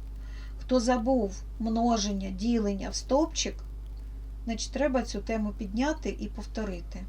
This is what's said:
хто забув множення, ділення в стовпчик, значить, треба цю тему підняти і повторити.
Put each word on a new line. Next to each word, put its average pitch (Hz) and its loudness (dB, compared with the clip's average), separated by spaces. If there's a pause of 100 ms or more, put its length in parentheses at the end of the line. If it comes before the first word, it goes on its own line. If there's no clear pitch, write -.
(600)
хто 254 4
забув 233 4 (160)
множення, 220 2
ділення 202 2
в - -6
стовпчик, - 2 (880)
значить, 226 -4
треба 262 4
цю 220 -4
тему 214 0
підняти 226 0
і 208 -4
повторити. 196 -6